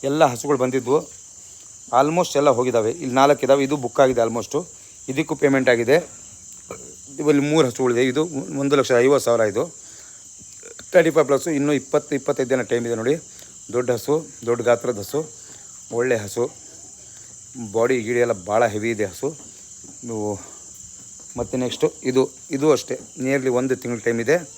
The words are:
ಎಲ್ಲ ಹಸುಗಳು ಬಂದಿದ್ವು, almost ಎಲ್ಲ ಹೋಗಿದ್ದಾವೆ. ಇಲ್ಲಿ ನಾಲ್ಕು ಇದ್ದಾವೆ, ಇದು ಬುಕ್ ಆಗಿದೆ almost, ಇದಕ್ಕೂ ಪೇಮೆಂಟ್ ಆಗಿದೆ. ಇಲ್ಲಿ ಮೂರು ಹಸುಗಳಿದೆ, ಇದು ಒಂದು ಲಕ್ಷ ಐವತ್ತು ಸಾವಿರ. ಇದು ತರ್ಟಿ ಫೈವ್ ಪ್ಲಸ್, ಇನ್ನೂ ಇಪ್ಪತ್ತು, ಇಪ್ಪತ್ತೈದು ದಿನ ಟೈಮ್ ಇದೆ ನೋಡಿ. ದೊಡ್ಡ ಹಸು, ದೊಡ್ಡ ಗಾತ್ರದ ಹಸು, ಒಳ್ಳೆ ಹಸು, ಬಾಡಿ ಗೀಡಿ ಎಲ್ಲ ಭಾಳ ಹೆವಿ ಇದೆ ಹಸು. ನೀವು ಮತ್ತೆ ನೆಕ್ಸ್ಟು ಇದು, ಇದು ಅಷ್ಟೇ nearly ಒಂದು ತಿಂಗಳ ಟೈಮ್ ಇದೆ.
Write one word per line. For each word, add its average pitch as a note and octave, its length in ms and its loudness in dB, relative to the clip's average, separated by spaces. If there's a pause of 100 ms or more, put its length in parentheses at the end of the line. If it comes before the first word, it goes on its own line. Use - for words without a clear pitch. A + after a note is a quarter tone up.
ಎಲ್ಲ D3+ 140 2 (100)
ಹಸುಗಳು C#3+ 300 -2
ಬಂದಿದ್ವು, B2+ 360 0 (1000)
almost D#3+ 420 2
ಎಲ್ಲ D3 180 4
ಹೋಗಿದ್ದಾವೆ. A#2 320 2 (120)
ಇಲ್ಲಿ B2+ 180 -6
ನಾಲ್ಕು C#3 240 4
ಇದ್ದಾವೆ, C#3 240 4
ಇದು D3 160 -2
ಬುಕ್ A#2+ 200 -2
ಆಗಿದೆ B2+ 220 2
almost, A2+ 280 -6 (580)
ಇದಕ್ಕೂ D3+ 300 -4
ಪೇಮೆಂಟ್ C3+ 300 4
ಆಗಿದೆ. A#2+ 240 4 (1300)
ಇಲ್ಲಿ C#3+ 200 4
ಮೂರು D#3 180 4
ಹಸುಗಳಿದೆ, B2 340 2 (100)
ಇದು D3 100 0 (400)
ಒಂದು C#3 160 2
ಲಕ್ಷ C3 140 2 (120)
ಐವತ್ತು C3+ 220 4
ಸಾವಿರ. A#2 160 4 (100)
ಇದು A#2 120 -2 (1300)
ತರ್ಟಿ E3 220 6
ಫೈವ್ D3+ 140 4
ಪ್ಲಸ್, C3+ 200 0 (100)
ಇನ್ನೂ C#3+ 220 0
ಇಪ್ಪತ್ತು, D3 380 -2
ಇಪ್ಪತ್ತೈದು C3+ 340 -4
ದಿನ C3 100 0 (100)
ಟೈಮ್ A#2+ 160 -2
ಇದೆ A#2 140 -2
ನೋಡಿ. C3 120 2 (600)
ದೊಡ್ಡ B2 220 -2
ಹಸು, C#3+ 200 -2 (320)
ದೊಡ್ಡ A#2+ 200 0
ಗಾತ್ರದ A#2+ 360 0
ಹಸು, C#3+ 160 -4 (800)
ಒಳ್ಳೆ B2 260 0
ಹಸು, A#2 220 -4 (1300)
ಬಾಡಿ B2 200 2 (120)
ಗೀಡಿ A#2+ 180 0
ಎಲ್ಲ A2+ 100 -2 (140)
ಭಾಳ A2+ 120 2 (120)
ಹೆವಿ A2 220 -4
ಇದೆ G#2 160 -2
ಹಸು. C#3 180 -6 (760)
ನೀವು G#2+ 200 -6 (1080)
ಮತ್ತೆ A#2+ 240 -6
ನೆಕ್ಸ್ಟು B2+ 240 -2 (240)
ಇದು, B2+ 120 2 (340)
ಇದು C#3 180 0
ಅಷ್ಟೇ - 220 -4 (280)
nearly C3 260 0 (100)
ಒಂದು C3 220 0
ತಿಂಗಳ A#2+ 240 -6
ಟೈಮ್ A#2 180 0
ಇದೆ. D3 140 2 (200)